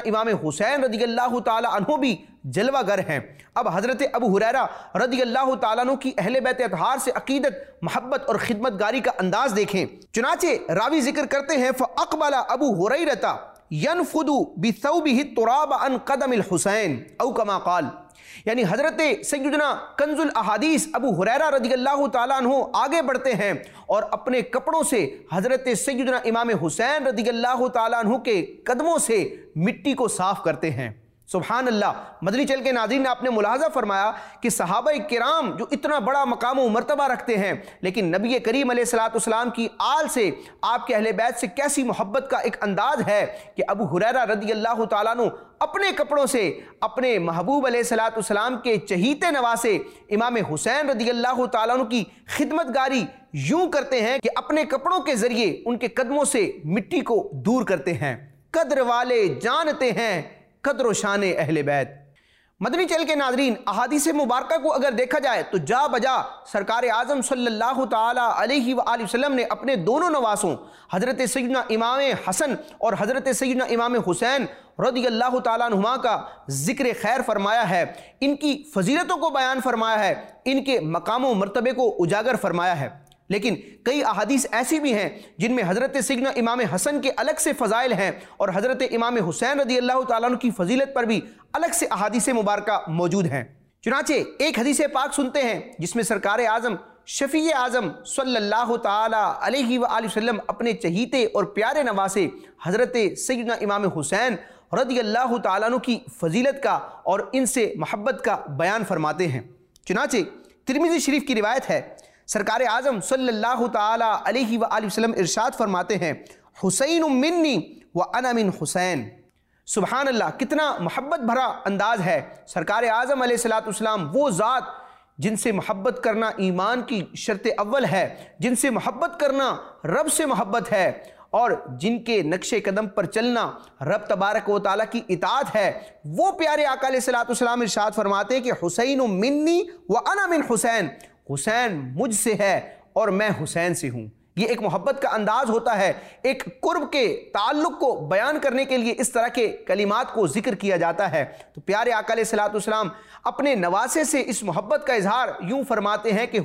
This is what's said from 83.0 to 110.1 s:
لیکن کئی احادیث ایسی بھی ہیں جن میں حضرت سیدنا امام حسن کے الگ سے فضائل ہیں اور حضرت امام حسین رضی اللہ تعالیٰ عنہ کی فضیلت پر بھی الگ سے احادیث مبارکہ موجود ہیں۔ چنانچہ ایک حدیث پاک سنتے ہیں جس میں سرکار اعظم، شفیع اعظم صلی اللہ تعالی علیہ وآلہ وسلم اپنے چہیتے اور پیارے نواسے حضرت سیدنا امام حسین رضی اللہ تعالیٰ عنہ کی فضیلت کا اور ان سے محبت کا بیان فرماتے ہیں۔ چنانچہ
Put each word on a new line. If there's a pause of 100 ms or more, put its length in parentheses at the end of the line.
لیکن (300)
کئی
احادیث
ایسی
بھی
ہیں (300)
جن
میں
حضرت
سیدنا
امام
حسن
کے
الگ
سے
فضائل
ہیں (260)
اور
حضرت
امام
حسین
رضی
اللہ
تعالیٰ
عنہ
کی
فضیلت
پر
بھی (320)
الگ
سے
احادیث
مبارکہ
موجود
ہیں۔ (360)
چنانچہ (260)
ایک
حدیث (120)
پاک
سنتے
ہیں (180)
جس
میں
سرکار
اعظم، (320)
شفیع
اعظم (160)
صلی
اللہ
تعالی
علیہ
وآلہ
وسلم
اپنے
چہیتے
اور
پیارے
نواسے (380)
حضرت (300)
سیدنا
امام
حسین (400)
رضی
اللہ
تعالیٰ
عنہ
کی (220)
فضیلت
کا (240)
اور (120)
ان
سے
محبت
کا (120)
بیان
فرماتے
ہیں۔ (440)
چنانچہ (480)